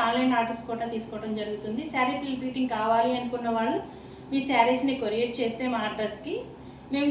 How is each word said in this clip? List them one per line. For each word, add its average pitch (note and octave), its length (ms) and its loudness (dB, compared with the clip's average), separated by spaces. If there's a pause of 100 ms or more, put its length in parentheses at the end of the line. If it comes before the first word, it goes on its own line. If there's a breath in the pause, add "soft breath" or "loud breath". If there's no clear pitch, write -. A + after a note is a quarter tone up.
ఆన్‌లైన్ B3 360 4
ఆర్డర్స్ A3+ 300 0
కూడా A3+ 240 -4
తీసుకోవడం A3 480 -6
జరుగుతుంది. G#3+ 420 -4 (100)
శారీ B3+ 280 2
ప్రీ C#4 200 -4
ప్లీటింగ్ B3+ 340 0
కావాలి A3+ 420 4
అనుకున్న A#3+ 400 -2
వాళ్ళు A#3+ 220 2 (520 loud breath)
మీ C4+ 100 2 (100)
శారీస్‌ని B3+ 500 4
కొరియర్ A#3 380 0
చేస్తే A#3+ 340 0
మా A3+ 160 0
అడ్రస్‌కి, A3 460 -4 (580 loud breath)
మేము C#4+ 180 4